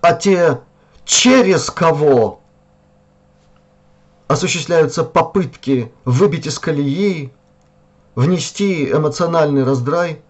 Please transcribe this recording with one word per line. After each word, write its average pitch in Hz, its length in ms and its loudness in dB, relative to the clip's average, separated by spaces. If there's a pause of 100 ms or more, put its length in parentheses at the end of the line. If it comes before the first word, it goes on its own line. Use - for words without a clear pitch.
А 170 140 4
те, 175 460 2 (440)
через 208 640 2
кого 147 680 2 (1900)
осуществляются 160 800 -2
попытки 147 880 -4 (120)
выбить 143 440 0
из 147 100 -8
колеи, 151 760 -4 (840)
внести 170 760 -2
эмоциональный 151 720 0
раздрай 143 680 -2